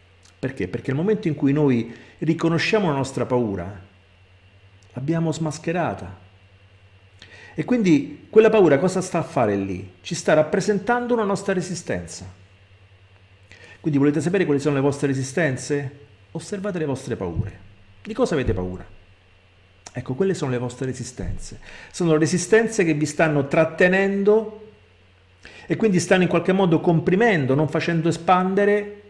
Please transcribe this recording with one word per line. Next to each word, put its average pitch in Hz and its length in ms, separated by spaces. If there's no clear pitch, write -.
Perché? 98 300
Perché - 220
nel 135 100
momento 202 260
in 147 80
cui 139 160
noi 135 420
riconosciamo 165 680
la 143 80
nostra 131 300
paura, 104 560
l'abbiamo 160 380
smascherata. 151 960
E 156 100
quindi 190 640
quella 220 200
paura 175 280
cosa 180 240
sta 180 180
a 151 40
fare 110 320
lì? 98 460
Ci - 140
sta - 180
rappresentando 202 800
una 226 120
nostra 196 280
resistenza. 117 800
Quindi 143 180
volete 147 220
sapere 175 240
quali 143 160
sono 143 140
le 135 60
vostre 139 260
resistenze? 135 1000
Osservate 190 460
le 156 80
vostre 127 300
paure. - 520
Di 214 120
cosa 226 220
avete 117 180
paura? 90 320
Ecco, 127 220
quelle 190 200
sono 135 180
le 120 80
vostre 123 260
resistenze. 123 760
Sono 165 260
resistenze 185 640
che 160 100
vi 147 120
stanno 147 420
trattenendo 196 1200
e 170 100
quindi 202 240
stanno 185 240
in 170 60
qualche 170 220
modo 180 280
comprimendo, 170 760
non 151 120
facendo 165 400
espandere 190 1040